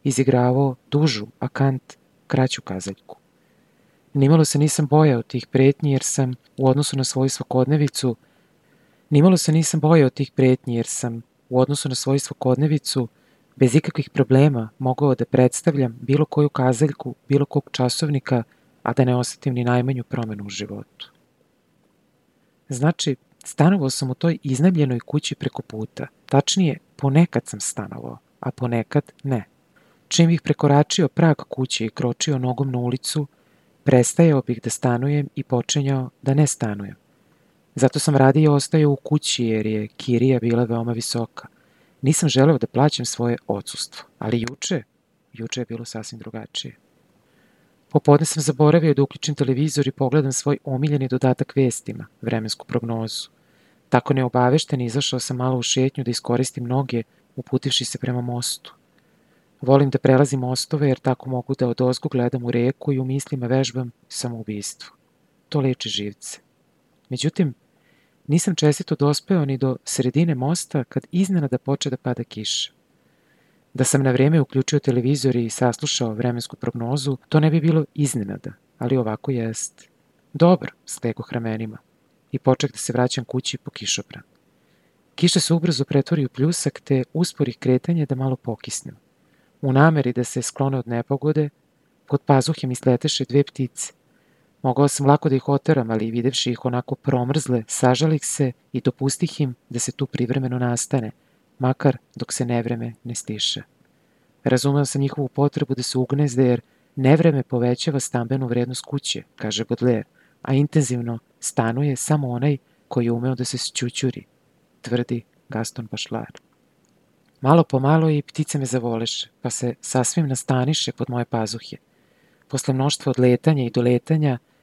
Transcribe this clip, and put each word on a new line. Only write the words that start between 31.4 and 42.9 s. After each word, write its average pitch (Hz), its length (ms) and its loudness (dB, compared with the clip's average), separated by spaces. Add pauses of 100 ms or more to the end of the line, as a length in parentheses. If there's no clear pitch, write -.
i 110 40 -4
kročio 123 480 -2
nogom 127 320 -2
na 123 80 -2
ulicu, 123 480 -4 (580)
prestajao 135 580 4
bih 117 200 -6
da 117 80 -6
stanujem 139 640 0
i 139 80 -6
počinjao 135 680 -2 (120)
da 135 120 2
ne 147 120 6
stanujem. 101 500 -6 (800)
Zato 131 240 2
sam 147 180 2
radije 139 340 6
ostajao 143 420 2
u 135 40 0
kući - 480 -2
jer 110 220 0
je 107 220 -4
kirija 123 520 2
bila 117 240 2
veoma 117 280 -2
visoka. - 560 -6 (540)
Nisam 156 260 2
želeo 135 300 4
da 117 80 -4
plaćam 131 400 0